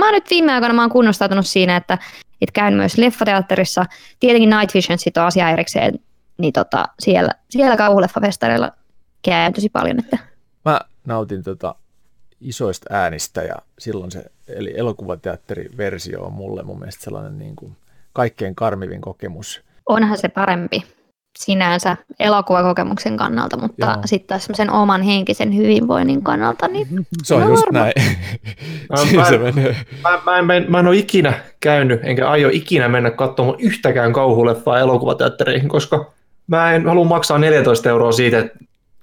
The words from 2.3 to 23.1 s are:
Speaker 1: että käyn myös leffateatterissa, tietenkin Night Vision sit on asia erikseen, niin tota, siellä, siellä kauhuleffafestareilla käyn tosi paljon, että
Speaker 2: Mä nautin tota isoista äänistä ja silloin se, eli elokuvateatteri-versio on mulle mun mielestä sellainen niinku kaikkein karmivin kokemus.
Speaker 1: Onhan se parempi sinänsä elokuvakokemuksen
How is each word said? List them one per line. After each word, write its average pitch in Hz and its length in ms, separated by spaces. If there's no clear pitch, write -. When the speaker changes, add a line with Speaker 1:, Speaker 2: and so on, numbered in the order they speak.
Speaker 1:
että - 120
käyn 208 200
myös 196 240
leffateatterissa, 196 880
tietenkin 233 300
Night 214 240
Vision 180 260
sit - 180
on 170 80
asia 175 240
erikseen, - 500
niin 165 160
tota, - 320
siellä, 185 300
siellä 247 280
kauhuleffafestareilla 196 920
käyn 170 320
tosi 208 160
paljon, 170 300
että 240 180
Speaker 2:
Mä 151 140
nautin 104 380
tota 92 320
isoista 113 540
äänistä 82 460
ja 82 140
silloin 95 320
se, 92 140
eli 107 300
elokuvateatteri-versio 98 1400
on 92 120
mulle 98 300
mun 95 160
mielestä 95 240
sellainen 50 340
niinku 98 340
kaikkein 110 420
karmivin 95 460
kokemus. - 600
Speaker 1:
Onhan 214 280
se - 120
parempi 180 540
sinänsä 180 600
elokuvakokemuksen 196 1000